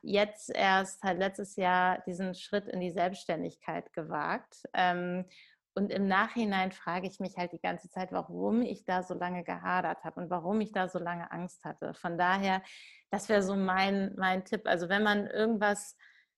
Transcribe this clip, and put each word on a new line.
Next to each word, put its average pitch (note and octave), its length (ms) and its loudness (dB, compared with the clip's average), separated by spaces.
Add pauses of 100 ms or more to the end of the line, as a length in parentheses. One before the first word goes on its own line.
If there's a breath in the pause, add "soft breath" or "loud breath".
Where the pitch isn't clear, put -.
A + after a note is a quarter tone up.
jetzt G#3 520 0
erst F#3+ 480 4
halt F#3 160 0
letztes G3 380 -2
Jahr F3+ 500 4
diesen F#3 280 -4
Schritt G3+ 320 -4
in F#3 140 -4
die F3+ 100 -2
Selbstständigkeit F3 1000 -4
gewagt. E3 680 -6 (120)
Ähm, F3+ 520 2 (480 loud breath)
und G3 180 0
im G3 160 0
Nachhinein G3 640 2
frage F3+ 340 -6
ich F#3 140 -10
mich F#3 160 -6
halt F3 160 -4
die E3 80 -12
ganze F3+ 300 -6
Zeit, F#3 200 -6
warum F#3 520 0
ich G3+ 240 -4
da F#3 160 0
so F3+ 100 -6
lange F3+ 320 -4
gehadert F3+ 600 -2
habe E3 160 -8
und F3 100 -6
warum F3+ 320 0
ich G#3+ 100 -4
da F#3 160 0
so F#3 100 -6
lange F3 320 -6
Angst F3 360 -10
hatte. - 260 -8
Von E3+ 240 -6
daher, F#3+ 460 2 (480 loud breath)
das G#3 180 -4
wäre G#3 140 6
so F#3+ 120 0
mein, F#3+ 600 2
mein F#3 300 2
Tipp. - 200 -4
Also F3 220 2
wenn G3+ 140 4
man G#3 240 4
irgendwas G#3 680 0 (440 soft breath)